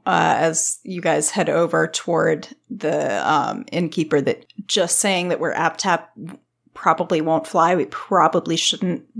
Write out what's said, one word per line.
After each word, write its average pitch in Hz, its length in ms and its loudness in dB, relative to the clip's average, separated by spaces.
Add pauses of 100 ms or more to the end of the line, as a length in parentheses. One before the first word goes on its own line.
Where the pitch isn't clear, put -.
uh, 165 320 4
as 160 460 0
you 185 180 -8
guys 156 300 0
head 180 180 0
over 165 380 2
toward 160 600 -2 (220)
the, 151 500 -2 (100)
um, - 440 -2
innkeeper, 160 480 0
that - 240 -4 (200)
just 175 340 0
saying 185 280 0
that 170 140 -2
we're 160 120 -2
Aptap 165 520 0 (680)
probably 170 480 0
won't 160 240 0
fly. 175 300 4
We 147 100 0
probably 165 720 0
shouldn't - 500 -2 (140)